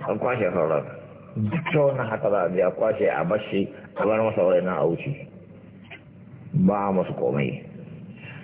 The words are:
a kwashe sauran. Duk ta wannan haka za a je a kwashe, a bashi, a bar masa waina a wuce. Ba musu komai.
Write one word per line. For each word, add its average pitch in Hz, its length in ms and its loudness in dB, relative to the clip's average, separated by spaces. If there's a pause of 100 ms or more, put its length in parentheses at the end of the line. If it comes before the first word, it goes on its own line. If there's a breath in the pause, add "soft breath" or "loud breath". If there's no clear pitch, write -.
a 87 160 -2
kwashe 113 320 0
sauran. 78 320 2 (520)
Duk 110 360 0
ta 160 80 4
wannan 131 300 2
haka 110 200 0
za 101 140 4
a 87 80 2
je 92 100 2
a 90 100 4
kwashe, 110 380 2
a 78 140 0
bashi, 98 460 0 (260 loud breath)
a 92 100 -2
bar 110 140 4
masa 104 240 2
waina 90 340 4
a 69 80 2
wuce. 82 420 -2 (1300)
Ba 98 380 4
musu 87 240 0
komai. 69 480 -2 (800 loud breath)